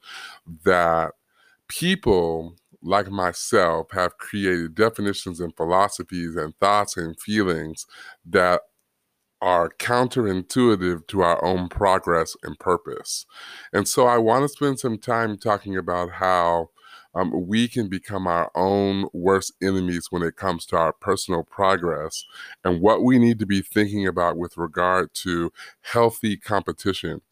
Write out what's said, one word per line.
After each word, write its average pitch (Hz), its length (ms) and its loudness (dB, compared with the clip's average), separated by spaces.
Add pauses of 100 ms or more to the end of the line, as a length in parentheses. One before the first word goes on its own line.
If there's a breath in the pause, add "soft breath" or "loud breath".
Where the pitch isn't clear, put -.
(640 loud breath)
that 85 480 2 (540 soft breath)
people 87 920 0 (260)
like 95 280 0
myself 90 840 0
have 90 260 -2
created 90 560 -2
definitions 101 680 -2
and 85 160 -8
philosophies 87 800 0
and 80 220 -6
thoughts 101 400 2
and 82 200 -8
feelings 85 680 -2 (400 loud breath)
that 90 340 2 (840)
are 87 360 4
counterintuitive 104 1300 0
to 98 160 0
our 85 200 4
own 90 240 0
progress 87 760 0
and 80 160 -12
purpose. - 680 -4 (480 loud breath)
And 98 160 0
so 131 180 4
I 120 120 4
wanna 120 320 2
spend 139 280 -2
some 113 200 -4
time 113 400 -2
talking 101 400 -2
about 87 320 -4
how, 87 580 2 (460 loud breath)
um, 90 180 -2 (160)
we 113 180 0
can 117 220 -4
become 95 380 -6
our 85 280 0
own 98 600 2
worst 95 480 -2
enemies 92 480 -2
when 87 120 -2
it 82 140 -4
comes 90 300 -4
to 92 100 -2
our 82 160 2
personal 95 500 -4
progress 85 800 -2 (420 loud breath)
and 87 180 0
what 104 200 4
we 127 160 6
need 117 200 6
to 104 80 -2
be 98 160 0
thinking 104 440 0
about 87 300 0
with 85 220 -6
regard 87 560 0
to 85 360 -2 (300 loud breath)
healthy 113 560 0
competition. 92 960 -4